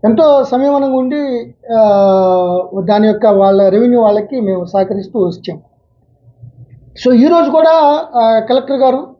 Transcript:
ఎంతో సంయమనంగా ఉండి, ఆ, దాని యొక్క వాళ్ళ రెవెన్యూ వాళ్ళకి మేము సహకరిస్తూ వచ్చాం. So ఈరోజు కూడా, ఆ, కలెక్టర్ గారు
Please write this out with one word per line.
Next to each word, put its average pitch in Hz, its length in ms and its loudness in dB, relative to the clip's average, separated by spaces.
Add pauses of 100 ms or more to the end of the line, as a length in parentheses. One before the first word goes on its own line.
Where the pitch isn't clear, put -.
ఎంతో 277 380 2
సంయమనంగా 277 520 -2
ఉండి, 262 600 -6 (180)
ఆ, 226 60 0 (1000)
దాని 208 280 0
యొక్క 214 180 0
వాళ్ళ 196 440 2
రెవెన్యూ 240 320 2
వాళ్ళకి 214 400 -2
మేము 190 240 -4
సహకరిస్తూ 196 540 -4
వచ్చాం. 175 420 -6 (1500)
So 254 60 2
ఈరోజు 302 360 4
కూడా, 320 560 2 (140)
ఆ, 226 200 2
కలెక్టర్ 254 380 -4
గారు 262 420 -2